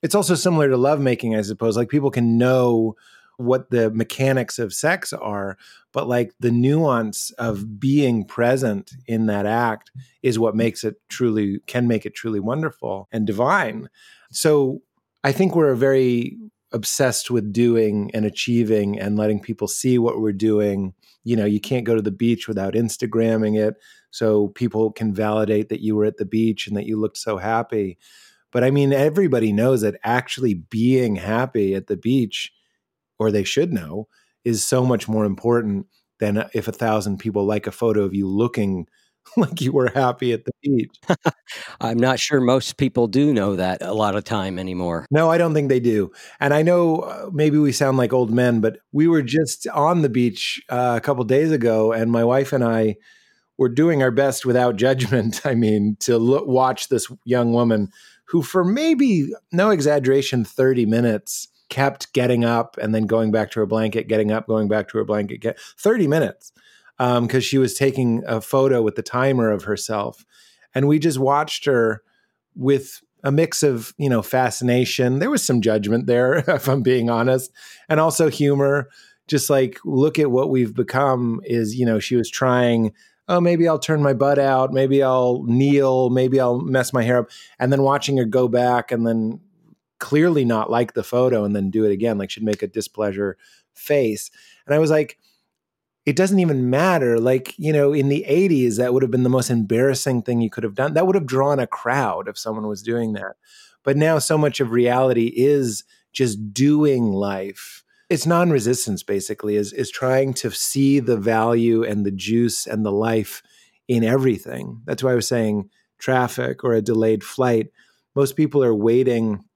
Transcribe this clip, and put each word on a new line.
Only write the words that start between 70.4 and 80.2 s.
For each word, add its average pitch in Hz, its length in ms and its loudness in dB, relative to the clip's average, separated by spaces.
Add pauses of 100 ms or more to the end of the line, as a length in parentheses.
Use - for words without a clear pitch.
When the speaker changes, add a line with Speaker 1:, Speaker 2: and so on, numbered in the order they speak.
Speaker 1:
And 139 140 2
we 151 100 4
just 147 200 0
watched 139 460 0
her 117 380 2 (520)
with 135 460 -2 (240)
a 139 80 0
mix 160 300 0
of, 127 340 0
you 143 140 0
know, 117 120 2
fascination. 123 960 0
There 220 100 -2
was 277 120 -2
some 123 180 0
judgment 110 460 0
there, 127 320 2
<laughs> 139 100 -2
if 147 200 0
I'm 135 140 2
being 123 260 2
honest, 123 420 0 (380)
and 156 120 2
also 160 280 2
humor. 139 600 0 (360)
Just, 143 240 -2
like, 135 340 2
look 151 340 2
at 147 120 2